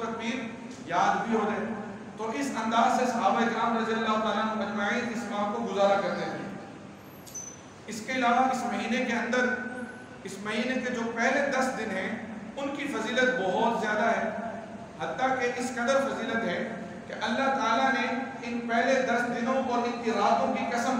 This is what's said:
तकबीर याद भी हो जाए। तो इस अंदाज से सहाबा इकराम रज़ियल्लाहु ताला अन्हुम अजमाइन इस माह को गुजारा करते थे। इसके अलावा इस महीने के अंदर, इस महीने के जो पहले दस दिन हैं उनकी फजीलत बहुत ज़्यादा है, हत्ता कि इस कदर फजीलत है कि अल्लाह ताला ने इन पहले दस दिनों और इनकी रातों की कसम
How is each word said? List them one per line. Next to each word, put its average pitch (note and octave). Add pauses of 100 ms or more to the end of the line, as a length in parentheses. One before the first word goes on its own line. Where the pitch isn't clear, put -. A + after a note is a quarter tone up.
तकबीर A3+ (520)
याद G3+
भी A3+
हो G#3
जाए। - (520)
तो A3+
इस A#3+
अंदाज A#3
से B3
सहाबा A#3
इकराम A3+
रज़ियल्लाहु A3
ताला G#3
अन्हुम G#3+
अजमाइन G#3
इस G#3
माह G#3
को A3+
गुजारा G3
करते F3+
थे। - (1500)
इसके A#3+
अलावा A#3+ (120)
इस A3+
महीने A3+
के -
अंदर, A#3+ (800)
इस F#3+ (100)
महीने A#3+
के B3
जो A3+ (100)
पहले C4 (120)
दस C4
दिन G#3+
हैं G3 (480)
उनकी C#4
फजीलत A#3
बहुत A3+
ज़्यादा G#3+
है, - (760)
हत्ता E3+
कि B3 (140)
इस A#3+
कदर C4+
फजीलत -
है F3 (500)
कि -
अल्लाह A#3+
ताला C4
ने - (420)
इन A#3
पहले A#3+ (120)
दस A#3+ (100)
दिनों C4 (120)
और A#3+
इनकी A3+
रातों G3+
की -
कसम B3